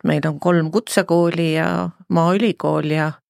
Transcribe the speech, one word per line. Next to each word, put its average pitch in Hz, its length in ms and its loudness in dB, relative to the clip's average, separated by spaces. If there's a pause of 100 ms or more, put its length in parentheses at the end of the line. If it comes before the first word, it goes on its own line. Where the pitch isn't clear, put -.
meil 151 240 0
on 147 160 -4
kolm 165 320 2
kutsekooli 170 800 0
ja 160 160 0 (380)
maaülikool 165 840 0
ja, 156 220 -2 (180)